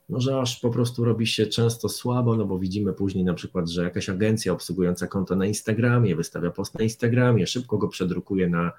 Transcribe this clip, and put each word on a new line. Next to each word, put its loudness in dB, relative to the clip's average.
no, -2
że 0
aż -4
po 0
prostu 0
robi 2
się 2
często 0
słabo, 0
no 0
bo -2
widzimy 0
później -2
na 2
przykład, -4
że 0
jakaś -4
agencja 0
obsługująca -2
konto -2
na 2
Instagramie 2
wystawia -4
post -8
na -2
Instagramie, 2
szybko -2
go 0
przedrukuje 0
na 0